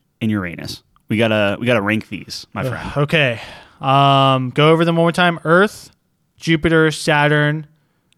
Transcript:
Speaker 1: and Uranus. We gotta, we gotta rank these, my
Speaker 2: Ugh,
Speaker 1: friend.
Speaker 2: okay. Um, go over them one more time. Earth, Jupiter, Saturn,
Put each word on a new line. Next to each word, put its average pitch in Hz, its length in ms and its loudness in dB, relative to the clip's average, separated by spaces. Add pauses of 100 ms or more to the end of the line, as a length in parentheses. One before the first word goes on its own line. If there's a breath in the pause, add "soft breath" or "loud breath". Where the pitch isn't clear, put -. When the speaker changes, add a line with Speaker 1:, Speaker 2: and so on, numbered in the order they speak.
(200)
Speaker 1:
and 113 100 -2
Uranus. 92 540 -6 (240)
We 110 80 -2
gotta, 107 420 0
we 120 80 -6
gotta 120 160 2
rank 104 260 -2
these, - 440 -14
my 107 100 -8
Speaker 2:
Ugh, 131 60 -4
Speaker 1:
friend. 82 300 -10
Speaker 2:
okay. 143 420 0 (400 loud breath)
Um, 135 680 2
go 147 200 2
over 165 140 4
them 170 100 0
one 165 80 2
more 170 80 2
time. 170 320 -2
Earth, 180 480 0 (480)
Jupiter, 160 540 2
Saturn, 147 760 0 (520)